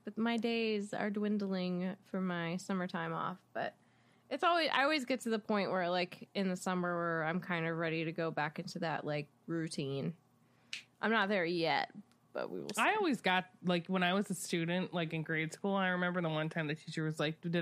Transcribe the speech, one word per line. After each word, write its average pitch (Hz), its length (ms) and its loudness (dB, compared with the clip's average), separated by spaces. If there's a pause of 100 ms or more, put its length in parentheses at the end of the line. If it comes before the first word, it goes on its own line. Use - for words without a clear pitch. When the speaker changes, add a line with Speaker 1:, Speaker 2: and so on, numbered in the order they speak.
Speaker 1:
But 208 120 -12
my 233 200 0
days 220 580 -2
are 208 160 -2
dwindling 190 840 -2 (140)
for 190 100 -2
my 175 380 -2
summertime 180 540 -2
off. 165 260 -4 (140)
But - 220 -4 (560)
it's 294 140 -2
always, 339 280 4
I 254 120 4
always 294 200 2
get 254 180 0
to 233 80 -2
the 220 80 2
point 208 320 0
where, 175 200 2
like, 180 440 -2
in 196 140 0
the 185 80 0
summer 180 400 0
where 165 280 0
I'm 170 160 0
kind 170 260 0
of 165 100 0
ready 165 280 0
to 160 80 -2
go 165 180 -2
back 151 280 -2
into 175 220 -6
that, 160 240 0
like, 147 220 -2 (220)
routine. 160 680 -2 (880)
I'm 208 80 2
not 214 180 4
there 196 160 2
yet, 165 460 2 (420)
but - 180 -4
we 90 100 -8
will 71 140 -8
see. - 80 0
Speaker 2:
I 339 120 4
always 349 260 2
got, 185 240 4 (200)
like, 175 240 2
when 185 140 2
I 180 120 4
was 202 160 2
a 190 40 -2
student, 175 600 0
like, 165 180 -2
in 160 100 -2
grade 160 300 0
school, 196 220 -2
I 190 140 4
remember 180 340 2
the 160 80 2
one 156 180 2
time 160 180 -2
the 147 80 0
teacher 160 300 -4
was 156 160 -2
like, 160 220 0
"Did 170 200 -2